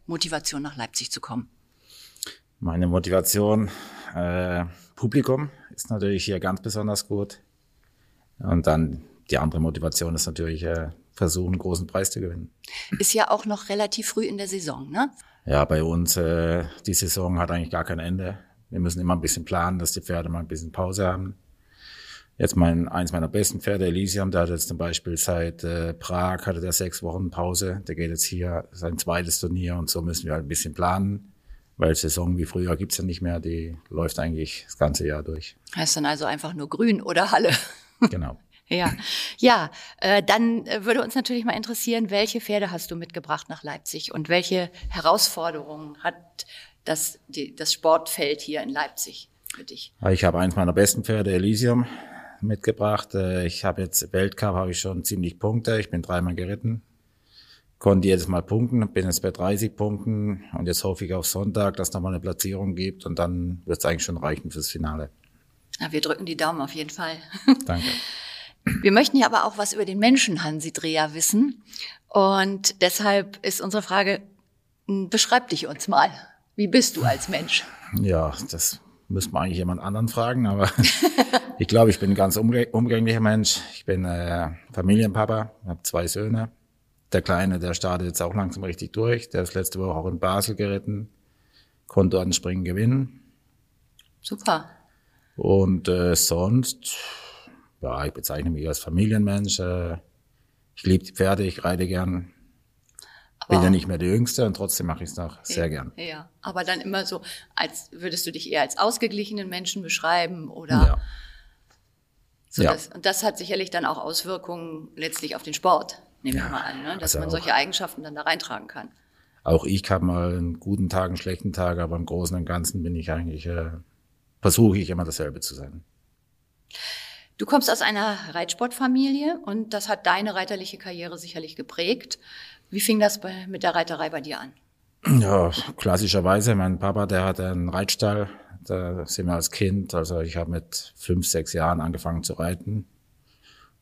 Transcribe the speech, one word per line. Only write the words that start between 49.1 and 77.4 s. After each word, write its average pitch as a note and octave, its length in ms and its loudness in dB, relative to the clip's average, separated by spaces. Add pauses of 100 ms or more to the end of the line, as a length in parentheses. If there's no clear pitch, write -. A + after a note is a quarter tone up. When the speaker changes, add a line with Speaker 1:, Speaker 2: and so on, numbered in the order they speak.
Speaker 1:
für - 80 -16
dich? - 380 -16
Speaker 2:
Ja, G2 100 2
ich F#2+ 140 4
habe E2+ 140 4
eins F2+ 180 2
meiner F2+ 160 2
besten G2 320 4
Pferde, G#2 260 0
Elysium, A2 540 4 (560)
mitgebracht. G#2 720 0
Äh, F#2 300 0
ich - 180 -4
habe F#2+ 180 0
jetzt - 300 -2
Weltcup, G2 440 0
habe F#2 160 0
ich F2 100 -4
schon F2+ 240 -4
ziemlich F2 340 -2
Punkte. A2 400 0
Ich G2+ 120 -4
bin E2+ 100 -2
dreimal F2 340 -2
geritten, G2+ 460 -4 (1000)
konnte G2 300 6
jedes F2 180 4
Mal F2+ 140 0
punkten, A#2 500 2
bin F#2 140 0
jetzt F2+ 160 0
bei G2 100 0
dreißig G2 460 -2
Punkten G#2 640 -2 (140)
und E2 80 -2
jetzt F2 180 0
hoffe F#2+ 220 -2
ich F2 80 -4
auf F2+ 120 -2
Sonntag, G2 520 0
dass F2+ 120 -2
es - 40 -14
nochmal F#2 200 -2
eine F2 80 -2
Platzierung F#2+ 540 -2
gibt F#2 300 -6
und E2+ 120 -4
dann F2 480 -2
wird's E2+ 200 -2
eigentlich E2+ 180 0
schon F2 140 -4
reichen D#2 340 -4
fürs D2+ 180 -6
Finale. D#2 400 -4 (720)
Speaker 1:
Ja, D#3+ 120 -6
wir D3+ 100 0
drücken D3+ 260 -2
die E3 100 -6
Daumen D#3+ 240 0
auf C#3 120 -6
jeden D#3 180 -8
Fall. D#3+ 240 -8 (240)
<laughs> - 260 6
Speaker 2:
Danke. F2 220 -2 (960)
Speaker 1:
Wir G3 80 8
möchten C#4 260 6
ja B3 80 6
aber - 200 4
auch G#3+ 120 -2
was G#3 160 -2
über G#3 120 -2
den F#3+ 120 -4
Menschen G#3+ 460 4
Hansi D#3 280 -4
Dreher D#3 440 0
wissen A3 480 2 (460)
und G3 720 4
deshalb G3+ 600 2
ist G3 160 -2
unsere G3 220 -2
Frage, G3 400 0 (680)
m, G3 220 -2
beschreib A#3+ 400 2
dich E3 160 -4
uns - 220 -10
mal. D3+ 240 4 (440)
Wie G#3 120 0
bist B3 280 4
du - 80 -2
als - 240 2
Mensch? - 380 -2 (340)